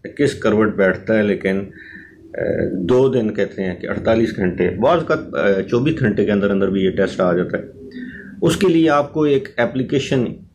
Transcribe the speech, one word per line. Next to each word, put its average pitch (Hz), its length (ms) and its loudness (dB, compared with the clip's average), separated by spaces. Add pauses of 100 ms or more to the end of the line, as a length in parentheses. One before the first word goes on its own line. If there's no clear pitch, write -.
किस - 340 -2
करवट 107 340 2
बैठता 95 380 2
है, 107 100 4
लेकिन, 98 360 0
अ, - 840 -12 (280)
दो 123 360 2
दिन 117 200 0
कहते 104 320 -4
हैं 92 180 -4
कि - 80 -10
अड़तालीस 113 500 0
घंटे, 90 320 0
बाज़ 139 340 2
का, 156 120 0
अ, 98 460 0
चौबीस 120 340 0
घंटे 104 300 0
के 104 60 0
अंदर 101 200 2
अंदर 98 180 0
भी 95 140 0
ये 92 80 2
टेस्ट 95 300 -2
आ 90 120 2
जाता 87 240 -2
है। - 140 -10 (720)
उसके 170 240 2
लिए 165 200 4
आपको 147 380 2
एक 135 340 0
एप्लीकेशन 131 680 0 (300)